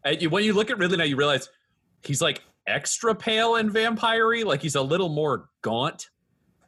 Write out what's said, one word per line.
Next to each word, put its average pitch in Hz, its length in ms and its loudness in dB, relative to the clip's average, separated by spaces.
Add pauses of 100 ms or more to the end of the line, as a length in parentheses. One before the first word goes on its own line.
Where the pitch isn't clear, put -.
And 156 160 0
you, 160 80 0
when 196 140 2
you 214 100 2
look 214 160 2
at 247 80 -2
Ridley 180 200 2
now, 165 80 2
you 139 100 0
realize 143 340 0 (540)
he's, 139 180 -2
like, 151 220 -2 (240)
extra 151 480 -2
pale 226 400 0
and 220 160 0
vampire-y. 226 720 0
Like, 143 180 0
he's 156 140 -4
a 139 80 2
little 170 260 0
more 147 400 -2 (140)
gaunt. 117 480 -4 (560)